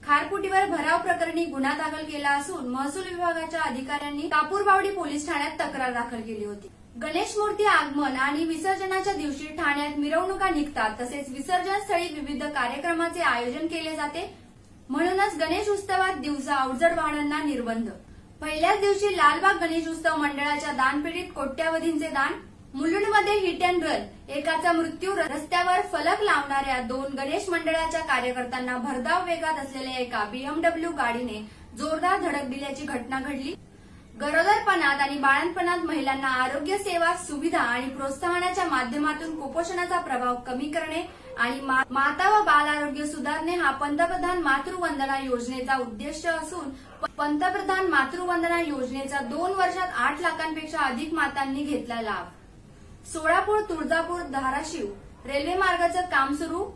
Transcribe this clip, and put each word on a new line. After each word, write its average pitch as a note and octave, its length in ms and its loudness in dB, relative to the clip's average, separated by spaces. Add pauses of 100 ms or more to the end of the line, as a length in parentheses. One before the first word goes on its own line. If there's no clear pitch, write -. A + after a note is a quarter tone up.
खारपुटीवर F#4+ 600 2
भराव E4+ 340 2
प्रकरणी E4+ 460 0
गुन्हा C4+ 320 0
दाखल D#4 280 -4
केला D4+ 240 -2
असून C#4+ 380 0
महसूल C#4 360 -4
विभागाच्या E4+ 580 -2
अधिकाऱ्यांनी D4 600 -4
कापूरबावडी F#4+ 680 4
पोलीस D4+ 380 -4
ठाण्यात D#4 240 -2
तक्रार C#4 420 -2
दाखल A#3+ 280 -4
केली G#3 240 -6
होती. G#3 220 -10 (340)
गणेश F#4+ 360 -2
मूर्ती G#4 280 2
आगमन C#4+ 500 2
आणि D4 300 0
विसर्जनाच्या F#4+ 680 -2
दिवशी D4 320 -4
ठाण्यात D4 540 -2
मिरवणुका F#4 500 0
निघतात, D4 400 0 (120)
तसेच C4+ 280 -6
विसर्जन F4+ 500 0
स्थळी F4 280 0
विविध C#4+ 360 -6
कार्यक्रमाचे E4 760 0
आयोजन B3+ 460 0
केले D#4+ 280 -4
जाते. D4+ 420 -6 (520)
म्हणूनच F4+ 500 2
गणेश F#4 280 0
उत्सवात F#4+ 460 2
दिवसा C#4+ 420 -2
अवजड C4+ 420 4
वाहनांना D4 460 0
निर्बंध. A#3 460 -2 (520)
पहिल्याच D#4 380 2
दिवशी G4+ 380 4
लालबाग F#4 380 6
गणेश E4 320 0
उत्सव D#4+ 280 0
मंडळाच्या C#4+ 560 -2
दानपेढीत D4 520 0 (120)
कोट्यावधींचे D#4+ 720 0
दान. C#4 260 0 (400)
मुलुंडमध्ये G4+ 600 2
hit F4+ 360 2
and F4+ 140 2
run, - 460 -4
एकाचा D4 420 2
मृत्यू. E4 440 0
र-, F4 40 -2
रस्त्यावर F4 640 2
फलक F4+ 400 0
लावणाऱ्या C#4 600 2
दोन C4+ 320 -4
गणेश C#4+ 360 -4
मंडळाच्या D#4+ 500 0
कार्यकर्त्यांना B3 760 -2
भरधाव C#4+ 480 0
वेगात D#4+ 340 0
असलेल्या C4 380 -6
एका A#3+ 260 -2
बीएमडब्ल्यू D#4+ 680 -2
गाडीने A#3 580 -4 (280)
जोरदार D#4+ 420 2
धडक C#4+ 240 -2
दिल्याची C#4 400 -6
घटना C4 360 -4
घडली. C4+ 360 -6 (680)
गरोदरपणात E4 800 4
आणि C#4 160 0
बाळंतपणात E4+ 640 2
महिलांना C4+ 480 0
आरोग्य C#4 500 0
सेवा, F4 360 2
सुविधा D#4+ 460 -2
आणि B3 300 0
प्रोत्साहनाच्या F4 760 0
माध्यमातून D4+ 760 0
कुपोषणाचा F4 600 -2
प्रभाव B3 360 0
कमी B3+ 360 -6
करणे D#4+ 380 -2 (280)
आणि B3+ 240 0
मा-, C4+ 280 2
माता C#4+ 500 4
व - 20 4
बाल D4 260 6
आरोग्य D4 380 0
सुधारणे D4+ 500 -2
हा D#4 160 2
पंतप्रधान F4 680 0
मातृवंदना C#4+ 800 0
योजनेचा B3+ 580 -2
उद्देश B3 480 -6
असून D#4+ 440 -4
प-, - 360 -10 (120)
पंतप्रधान F#4 720 2
मातृवंदना E4+ 760 2
योजनेचा C4+ 580 -4
दोन E4 320 -2
वर्षात F#4 440 0
आठ C#4+ 260 0
लाखांपेक्षा D#4+ 580 -2
अधिक C#4+ 340 -2
मातांनी C#4 500 0
घेतला A#3+ 380 -4
लाभ. F#3+ 240 -4 (840)
सोळापूर, F#4+ 540 2
तुळजापूर, E4 600 0
धाराशिव C4+ 640 -2 (380)
रेल्वे C#4+ 280 -2
मार्गाचं F4+ 480 2
काम D4 340 2
सुरू. E4 280 -4 (120)